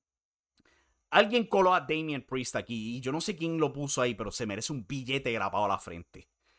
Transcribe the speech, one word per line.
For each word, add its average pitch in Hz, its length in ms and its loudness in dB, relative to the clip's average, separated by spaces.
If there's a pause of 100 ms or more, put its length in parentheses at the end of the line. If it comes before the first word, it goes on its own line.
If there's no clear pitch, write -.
(1120)
Alguien 220 380 4
coló 185 260 6
a 175 60 4
Damian 156 420 -4
Priest 131 340 -6
aquí, 113 400 -6
y 127 60 -10
yo 127 100 -2
no 160 80 -2
sé 175 160 -2
quién 165 240 -2
lo 135 140 2
puso 139 260 -4
ahí, 123 140 2
pero 104 160 -6
se 117 160 -4
merece 104 260 -4
un 127 140 -6
billete 135 440 -2
grapado 101 360 2
a - 20 2
la 95 100 2
frente. - 520 -14 (280)